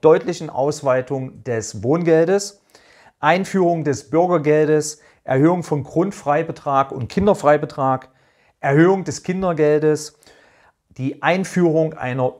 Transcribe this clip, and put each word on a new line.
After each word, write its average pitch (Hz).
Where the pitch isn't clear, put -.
deutlichen 170
Ausweitung 131
des 113
Wohngeldes, 165
Einführung 170
des 139
Bürgergeldes, 151
Erhöhung 160
von 147
Grundfreibetrag 156
und 131
Kinderfreibetrag, 147
Erhöhung 165
des -
Kindergeldes, 151
die -
Einführung 165
einer 127